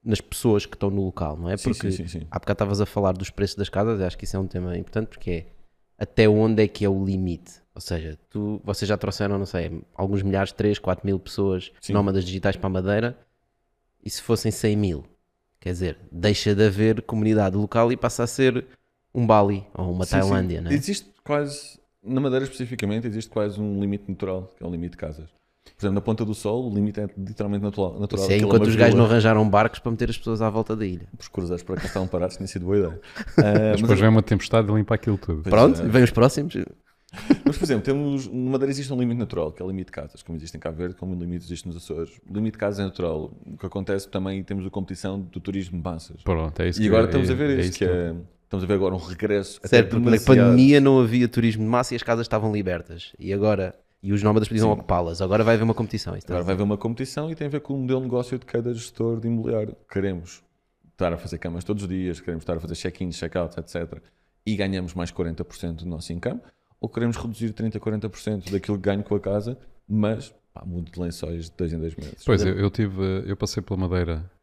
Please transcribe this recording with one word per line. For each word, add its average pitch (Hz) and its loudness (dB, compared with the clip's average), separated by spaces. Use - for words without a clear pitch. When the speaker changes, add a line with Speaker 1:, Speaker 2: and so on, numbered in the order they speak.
Speaker 1:
nas 110 0
pessoas - 2
que - -16
estão 101 -2
no 98 -2
local, 80 -6
não 85 -8
é? 104 -2
Speaker 2:
Sim, - -10
Speaker 1:
Porque 101 -2
Speaker 2:
sim, 85 -6
sim, 85 -10
sim. 78 -12
Speaker 1:
há 92 -8
bocado - -4
estavas 101 0
a 101 2
falar 98 0
dos 92 -6
preços - -4
das 101 -4
casas, 104 -2
e 92 0
acho 87 -4
que - -12
isso - -6
é 95 -2
um 95 -4
tema 90 -6
importante, 87 -6
porque - -10
é 82 -6
até 110 4
onde 107 4
é 104 6
que - -4
é 101 4
o 95 0
limite? 95 -4
Ou - -16
seja, 80 -6
tu, 104 -6
vocês 101 -4
já 104 2
trouxeram, 101 -2
não 98 -2
sei, 85 -6
alguns 98 -2
milhares, 98 0
três, 104 0
quatro - -4
mil 98 0
pessoas 95 -4
Speaker 2:
Sim. - -8
Speaker 1:
nómadas 98 2
digitais 92 -2
para 95 -6
a - -2
Madeira, 101 -2
e - -12
se - -12
fossem - 0
cem 107 0
mil? 90 -2
Quer 90 -6
dizer, 87 -4
deixa 101 2
de 104 6
haver 107 2
comunidade 107 2
local 117 2
e 123 -2
passa 120 -2
a 120 0
ser 127 2
um 120 0
Bali 101 4
ou 87 -4
uma 90 -2
Speaker 2:
Sim, - -8
sim. 98 4
Speaker 1:
Tailândia, 92 2
não 85 -4
é? 143 2
Speaker 2:
Existe 190 -4
quase, 147 -4
na 127 -2
Madeira 131 0
especificamente, 117 -6
existe 110 -8
quase 104 -4
um 101 -2
limite 101 -2
natural, 92 -6
que - -16
é - -10
o 87 -6
limite 85 -8
de - -20
casas. 78 -12
Por - -10
exemplo, 98 0
na 98 2
Ponta 110 -2
do 104 -4
Sol, 117 -4
o 101 -6
limite 101 0
é 104 -6
literalmente 101 -4
natural. 98 -4
natural, 98 -2
Speaker 1:
Isso 95 2
é 101 4
Speaker 2:
aquilo 104 4
é - 2
Speaker 1:
enquanto 104 8
Speaker 2:
uma 110 4
Speaker 1:
os 110 2
gajos 117 8
Speaker 2:
vila. 117 10
Speaker 1:
não 107 6
arranjaram 107 6
barcos 104 4
para 120 -4
meter 113 0
as 113 -4
pessoas 110 -2
à 110 2
volta 110 -2
da 107 -4
ilha. 90 -8
Speaker 2:
Os - -20
cruzeiros 87 -4
para 92 -6
cá 80 -8
estavam 92 -4
parados, 90 -2
tinha 95 -8
sido 90 -8
boa 98 2
ideia. 87 -2
Speaker 3:
<laughs> - -2
Speaker 2:
Ah, 151 8
Speaker 3:
Mas 107 6
Speaker 2:
mas 101 2
Speaker 3:
depois 113 2
Speaker 2:
eu 101 8
Speaker 3:
vem 107 8
uma 110 8
tempestade 104 2
e 107 4
limpa 107 2
aquilo 104 0
tudo. 78 -4
Speaker 2:
Pois 92 2
Speaker 1:
Pronto, 131 8
Speaker 2:
é. - -4
Speaker 1:
e 117 0
vem 127 6
os 120 6
próximos. 139 2
Speaker 2:
Mas, 143 2
por - -2
exemplo, 123 0
temos, 139 -2
na 127 -4
Madeira 135 0
existe 139 -6
um 127 -4
limite 120 0
natural, 87 -4
que - -14
é - -8
o 92 -6
limite 95 -8
de - -20
casas, - -14
como 82 -12
existe 82 -14
em 78 -12
Cabo 80 -10
Verde, 90 -6
como 92 -8
o 87 -8
limite 87 -8
existe 87 -12
nos 85 -10
Açores. 82 -8
O - -14
limite 107 -2
de - -20
casas 101 -4
é 98 -2
natural. 80 -4
O - -14
que 98 -12
acontece 98 -4
também, 95 -6
temos 95 -6
a 95 -6
competição 95 -6
do 90 -12
turismo 92 -6
de 80 -6
massas. 82 -10
Speaker 3:
Pronto, 80 -2
é 85 2
isso 90 -2
Speaker 2:
E - 4
Speaker 3:
que 107 4
Speaker 2:
agora 113 6
Speaker 3:
é, - 2
Speaker 2:
estamos - 2
a - 2
ver 143 0
Speaker 3:
é, - 2
é 131 2
Speaker 2:
isso, 90 0
Speaker 3:
isso - -10
Speaker 2:
que 101 0
é, 87 0
Speaker 3:
tudo. 87 -10
Speaker 2:
estamos 92 -6
a - -6
ver 101 2
agora 95 2
um 92 -4
regresso 95 -4
até - -12
Speaker 1:
Certo, 113 6
porque 117 0
na 117 4
Speaker 2:
demasiado 131 8
Speaker 1:
pandemia 135 10
não 135 8
havia 120 4
turismo 113 0
de 110 0
massa 123 0
e - -6
as 117 -8
casas 117 0
estavam 110 0
libertas. 90 -6
E 92 -6
agora 101 0
E 98 -2
os 101 2
nómadas 107 4
podiam 110 4
Speaker 2:
Sim. 107 4
Speaker 1:
ocupá-las. 87 -2
Agora 98 2
vai 113 6
haver 110 2
uma 113 2
competição, 104 -4
é 95 -10
isso - -16
que 87 -8
Speaker 2:
Agora 87 0
Speaker 1:
estás - -4
a - -2
Speaker 2:
vai 95 0
Speaker 1:
dizer. 95 0
Speaker 2:
haver 101 2
uma 101 -2
competição 131 -6
e 160 -8
tem 151 -8
a - -6
ver 143 -4
com 139 -8
o 139 -4
modelo 127 0
de 131 -6
negócio 123 -4
de - -14
cada 120 -4
gestor 113 -4
de 117 -6
imobiliário. 113 -2
Queremos 92 -4
estar 87 -2
a 85 -2
fazer 85 -10
camas 87 -8
todos 104 -4
os 95 -6
dias, 90 -4
queremos 82 -8
estar 87 -4
a 80 -6
fazer 82 -8
check-ins, 90 -8
check-outs, 85 -4
et 80 -12
cetera. 82 -10
E 107 -2
ganhamos 95 -4
mais 87 -4
quarenta 85 -6
por - -16
cento 85 -8
do 90 -8
nosso 85 -10
income, 120 -6
ou 113 -6
queremos 117 -2
reduzir 113 -6
trinta, 110 -6
quarenta 107 -4
por - -12
cento 101 -6
daquilo 101 -2
que 95 -10
ganho 101 0
com 104 -2
a 101 0
casa, 104 -4
mas, 104 -2
pá, - -18
mudo 87 -8
de 90 -12
lençóis 85 -8
de - -20
dois 82 -4
em 82 -6
dois 80 -6
meses. - -14
Speaker 3:
Pois, 104 4
Speaker 2:
Por 92 2
Speaker 3:
eu, 95 0
Speaker 2:
exemplo. 98 -4
Speaker 3:
eu 98 2
tive, 95 -4
eu 98 -4
passei 104 -6
pela 92 -6
Madeira 87 -2